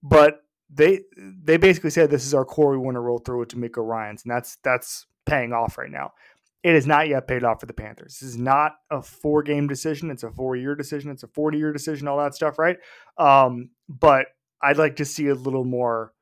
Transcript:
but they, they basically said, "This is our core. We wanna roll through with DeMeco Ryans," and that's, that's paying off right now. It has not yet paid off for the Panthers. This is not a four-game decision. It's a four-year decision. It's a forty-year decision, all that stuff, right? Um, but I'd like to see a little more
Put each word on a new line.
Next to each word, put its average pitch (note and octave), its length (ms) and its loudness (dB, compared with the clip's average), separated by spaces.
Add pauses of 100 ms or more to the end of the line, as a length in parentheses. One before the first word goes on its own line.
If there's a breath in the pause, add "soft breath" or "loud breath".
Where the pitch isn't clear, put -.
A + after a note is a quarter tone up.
but D3+ 400 6 (340)
they, F#3 260 4 (160)
they E3 400 -2
basically E3+ 340 2
said, D#3 180 4
"This C3+ 160 -2
is C#3 80 -4
our C3+ 120 2
core. D3 260 2
We C3+ 60 -2
wanna B2+ 220 -6
roll A#2+ 200 -4
through B2 200 -6
with A#2 100 -6
DeMeco A#2 380 -8
Ryans," G#2+ 360 -8
and A#2+ 80 -8
that's, A#2+ 320 -6
that's - 420 -4 (200)
paying B2 280 -2
off A#2 240 -4
right - 140 -12
now. - 200 -12 (520 soft breath)
It E3+ 120 4
has C#3 120 2
not D3+ 220 2
yet C3+ 180 -2
paid B2+ 160 -4
off A2+ 160 0
for - 60 -18
the A2+ 80 -18
Panthers. G#2+ 460 -16
This C3+ 100 -16
is A#2 80 -12
not C#3 360 0 (160)
a C#3 120 -6
four-game D3 680 -2
decision. D3+ 420 -6
It's B2+ 140 -12
a A2 80 -12
four-year C3 440 -6
decision. C#3+ 360 -10
It's C3 120 -18
a A#2+ 40 -20
forty-year D3+ 460 -4
decision, D3 340 -8
all C#3 100 -2
that C#3+ 180 -4
stuff, D3+ 220 -4
right? E3+ 200 0 (400 soft breath)
Um, C3 540 4 (160)
but C3+ 400 4 (340)
I'd C#3+ 160 2
like D3+ 180 2
to D3 100 -4
see C#3+ 220 -4
a C#3 80 2
little C3 300 -4
more A#2+ 560 -4